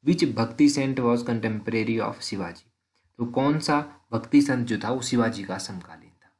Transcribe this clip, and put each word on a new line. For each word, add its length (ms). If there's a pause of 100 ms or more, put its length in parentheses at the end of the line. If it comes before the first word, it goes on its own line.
"Which 260
भक्ति 340
सेंट 300
was 180
contemporary 840
of 200
शिवाजी?" 500 (460)
तो 80
कौन 340
सा 260 (260)
भक्ति 300
संत 260
जो 100
था 140
वो 100
शिवाजी 420
का 140
समकालीन 520
था? 200 (100)